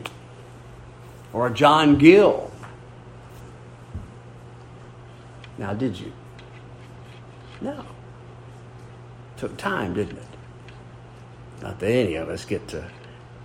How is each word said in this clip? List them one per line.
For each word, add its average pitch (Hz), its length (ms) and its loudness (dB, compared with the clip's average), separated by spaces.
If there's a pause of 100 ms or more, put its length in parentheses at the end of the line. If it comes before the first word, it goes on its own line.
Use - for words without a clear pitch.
(1300)
Or 120 140 0
a 120 80 -2
John 147 420 8
Gill. 165 540 10 (3000)
Now, 101 160 -4
did 113 220 -2
you? 104 160 -12 (1500)
No. 277 240 -8 (1500)
Took - 200 -8
time, 135 380 -4
didn't 101 220 -4
it? - 80 -16 (1400)
Not - 160 -10
that 92 100 0
any 110 280 4
of 80 120 -6
us 82 160 -8
get 98 240 -4
to 78 160 -8 (600)